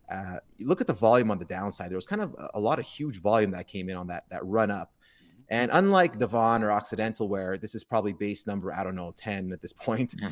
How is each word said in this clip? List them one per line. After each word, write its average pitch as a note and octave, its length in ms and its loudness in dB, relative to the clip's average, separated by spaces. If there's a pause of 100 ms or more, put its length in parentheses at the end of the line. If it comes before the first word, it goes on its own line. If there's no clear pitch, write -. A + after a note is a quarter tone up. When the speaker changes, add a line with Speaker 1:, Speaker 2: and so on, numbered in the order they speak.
(120)
Speaker 1:
uh, F#2 260 -8 (200)
you A#2 100 -6
look F#3 120 2
at B3 60 0
the - 80 0
volume A2+ 380 6
on F#2+ 80 0
the F2 60 -10
downside, F#2 440 -6
there F#2 60 -6
was F#2 100 -4
kind G#3 160 -2
of F#3+ 160 -6
a, - 160 -10
a G#2+ 60 -4
lot A#2+ 180 2
of - 80 -6
huge C#3+ 340 -8
volume G#2 320 4
that F2+ 160 -8
came F#2 220 -8
in F#2 80 -6
on F2+ 100 -8
that, F2 220 -8
that F2+ 160 -8
run G#2 240 2
up. F#2+ 240 -6
Speaker 2:
Mm-hmm. - 560 -20
Speaker 1:
And A#2+ 240 0
unlike F#3 460 6
Devon A2+ 440 4
or G#2 80 2
Occidental, G#2+ 560 -2
where F#2+ 300 -2
this A2 160 -4
is A2 100 -8
probably G#2 300 0
base G2+ 320 -4
number, G2 260 -4
I F2 120 -4
don't F#2 120 -4
know, F2 220 -10
ten G2 360 -4
at F2 80 -12
this - 120 -12
point, A#2+ 400 -2 (180)